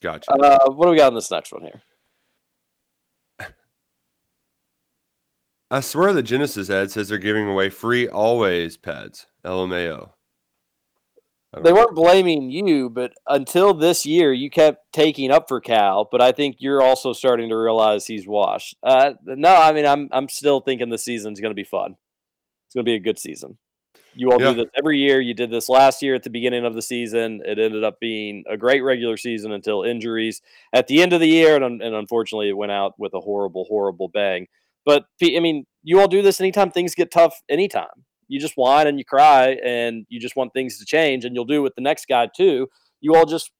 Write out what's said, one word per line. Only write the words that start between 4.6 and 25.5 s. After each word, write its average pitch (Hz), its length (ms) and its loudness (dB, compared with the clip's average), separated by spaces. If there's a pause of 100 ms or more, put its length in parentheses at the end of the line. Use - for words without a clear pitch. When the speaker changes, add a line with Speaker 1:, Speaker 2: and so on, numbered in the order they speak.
Speaker 1:
I 135 80 -2
swear 175 320 -2
the 151 100 0
Genesis 117 460 -4
ad 98 220 -2
says 104 180 -8
they're 104 100 -6
giving 104 300 -2
away 98 220 -2
free 120 380 -4
Always 101 680 -2
pads. 62 500 -16 (180)
L 92 200 -6
M 90 80 -8
A 87 180 -6
O. 71 220 -16 (1400)
I - 40 -18
don't 156 80 -14
Speaker 2:
They 165 60 6
Speaker 1:
know. 175 60 4
Speaker 2:
weren't 226 200 4
blaming 165 540 4
you, 147 400 0
but 123 220 -8 (140)
until 175 480 2
this 160 320 0
year, 151 260 2
you 131 180 -6
kept 156 420 0
taking 147 400 0
up 160 160 2
for 123 120 -4
Cal. 104 500 0
But 123 120 0
I 127 100 4
think 139 260 -4
you're 139 240 0
also 131 300 2
starting 117 380 0
to 113 60 -2
realize 110 500 2
he's 104 200 -14
washed. - 560 -4
Uh, 131 300 4 (120)
no, 143 300 2
I 160 180 6
mean, 151 140 0
I'm, 143 260 0
I'm 135 160 -4
still 139 320 0
thinking 123 300 -4
the 117 80 -8
season's 107 420 -10
gonna 107 140 -6
be 98 100 -10
fun. 92 320 -8 (680)
It's - 80 -20
gonna 123 100 -4
be 113 100 0
a 107 60 -4
good 104 180 -4
season. 76 380 -16 (580)
You 123 180 0
all 120 80 4
Speaker 1:
Yeah. 135 120 2
Speaker 2:
do 117 120 -2
this 107 120 -12
every 143 220 0
year. 139 220 2
You 120 140 -6
did 117 180 -6